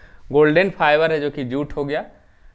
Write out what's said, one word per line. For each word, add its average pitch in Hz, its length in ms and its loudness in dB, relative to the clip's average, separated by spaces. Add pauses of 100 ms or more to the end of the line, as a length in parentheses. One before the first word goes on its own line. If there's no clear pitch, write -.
(320)
गोल्डन 151 380 4
फाइबर 160 420 2
है 156 80 -2
जो 147 100 -4
कि 143 140 -8
जूट 139 280 -6
हो 147 120 -6
गया। 151 200 -6 (500)